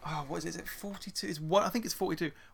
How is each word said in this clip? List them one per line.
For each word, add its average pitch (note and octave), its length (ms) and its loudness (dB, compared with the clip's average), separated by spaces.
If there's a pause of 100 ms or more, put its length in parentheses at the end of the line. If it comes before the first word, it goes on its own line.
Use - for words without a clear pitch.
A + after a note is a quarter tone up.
oh, D3+ 220 -2
what E3+ 100 -2
is D#3+ 80 -4
it, - 40 -2
is D#3+ 60 -6
it - 120 -8
forty-two? - 580 -6
It's E3 140 -4
one, E3 240 6
I F#3+ 40 2
think A3 160 2
it's - 100 -2
forty-two, E3 380 0 (220)